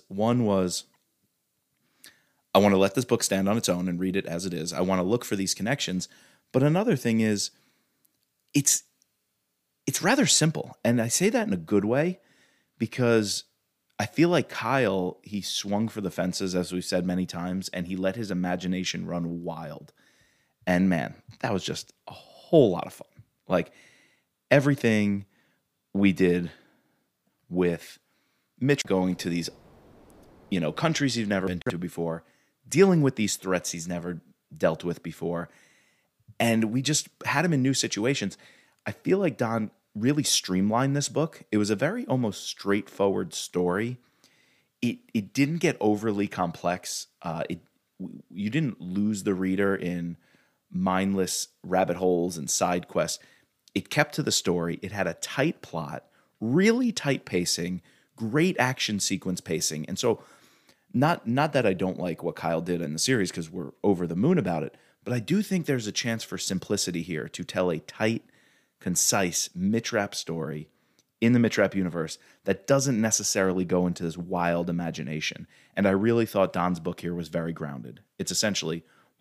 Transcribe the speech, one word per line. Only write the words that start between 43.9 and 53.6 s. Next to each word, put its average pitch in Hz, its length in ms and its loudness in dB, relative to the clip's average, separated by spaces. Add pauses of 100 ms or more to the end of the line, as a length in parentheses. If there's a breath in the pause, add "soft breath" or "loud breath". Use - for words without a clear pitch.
It, 120 160 0 (160)
it 101 180 -2
didn't 143 260 2
get 160 220 0
overly 104 480 2
complex. 90 800 -4 (160)
Uh, 82 260 -6
it, 87 120 -8 (380)
w-, - 300 -12
you 101 220 -6
didn't 143 300 -2
lose 98 420 -2
the 98 120 0
reader 95 400 2
in 87 440 -4 (520)
mindless 95 760 0 (140)
rabbit 87 340 0
holes 90 400 2
and 71 140 -6
side 90 380 -2
quests. - 340 -2 (520 soft breath)